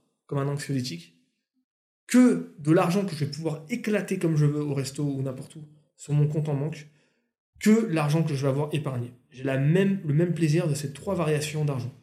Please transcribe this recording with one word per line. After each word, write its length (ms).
comme 120
un 100
anxiolytique, 720
que 520
de 140
l'argent 320
que 100
je 120
vais 40
pouvoir 380
éclater 500
comme 200
je 80
veux 160
au 100
resto 320
ou 160
n'importe 360
où, 120
sur 180
mon 140
compte 200
en 60
banque, 340
que 300
l'argent 320
que 120
je 60
vais 80
avoir 240
épargné, 400
j'ai 100
la 140
même, 480
le 80
même 180
plaisir 360
de 60
ces 180
trois 220
variations 500
d'argent. 280